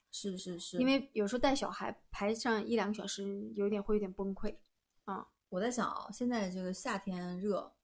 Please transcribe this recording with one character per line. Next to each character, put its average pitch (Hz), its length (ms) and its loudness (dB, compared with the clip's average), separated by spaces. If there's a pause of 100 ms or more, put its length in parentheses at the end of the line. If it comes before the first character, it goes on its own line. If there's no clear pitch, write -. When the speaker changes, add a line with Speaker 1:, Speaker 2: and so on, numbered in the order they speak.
(120)
Speaker 1:
是， 190 260 -4
是， 185 200 -6
是。 180 200 -6
Speaker 2:
因 254 80 6
为 269 280 4
有 208 140 2
时 220 80 0
候 247 40 2
带 196 140 6
小 190 160 0
孩 - 260 -6 (140)
排 208 240 0
上 226 320 2
一 226 100 0
两 202 120 4
个 208 60 0
小 208 120 -4
时， 202 500 -4
有 202 140 2
点， 202 140 2
会 214 120 4
有 214 40 6
点 190 140 -2
崩 196 200 -2
溃， - 220 -2 (480)
啊。 - 240 -6 (220)
Speaker 1:
我 180 100 -2
在 226 100 2
想 240 180 0
啊， - 240 -4
现 247 160 -2
在 220 220 2
这 185 120 -4
个 185 120 -2
夏 214 240 -2
天 180 420 -4
热， 196 320 0 (120)